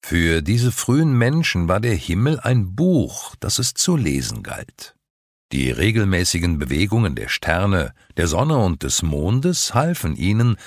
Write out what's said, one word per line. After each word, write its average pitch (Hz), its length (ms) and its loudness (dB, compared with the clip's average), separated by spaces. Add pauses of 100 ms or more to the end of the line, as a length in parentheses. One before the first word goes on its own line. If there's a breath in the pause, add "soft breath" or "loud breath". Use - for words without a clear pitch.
Für 82 380 2
diese 117 300 0
frühen 143 420 2
Menschen 120 540 0
war 92 120 2
der 113 160 0
Himmel 107 440 0
ein 107 360 0
Buch, 151 640 0
das - 200 -2
es 123 140 -2
zu - 220 0
lesen 67 480 -2
galt. - 520 -14 (560)
Die 65 180 0
regelmäßigen 87 920 0
Bewegungen 85 560 0
der 57 120 -10
Sterne, 87 680 0 (240 soft breath)
der 85 100 2
Sonne 131 300 2
und 90 260 0
des 67 200 -2
Mondes 104 720 0
halfen 135 420 0
ihnen, 107 500 2